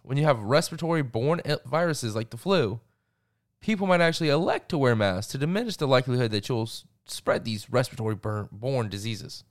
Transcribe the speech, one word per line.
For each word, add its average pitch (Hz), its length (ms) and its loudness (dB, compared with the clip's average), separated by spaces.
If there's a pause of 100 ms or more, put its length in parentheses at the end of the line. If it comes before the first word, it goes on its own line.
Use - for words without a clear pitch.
when 135 160 -4
you 151 60 2
have 139 160 4
respiratory-borne 151 1040 0
il-, 147 200 -2
viruses 135 520 -2
like 113 140 -6
the 117 60 -12
flu, 120 440 0 (800)
people 202 260 -2
might 180 140 6
actually 165 280 2
elect - 420 0
to 165 80 0
wear 123 180 4
masks 98 340 0
to 135 80 -6
diminish 190 380 -2
the 151 100 -2
likelihood 127 460 2
that 104 160 -2
you'll 117 140 0
s-, - 220 -10 (220)
spread - 380 -2
these 110 260 -6
respiratory-borne 110 1160 -2
diseases, 98 640 -8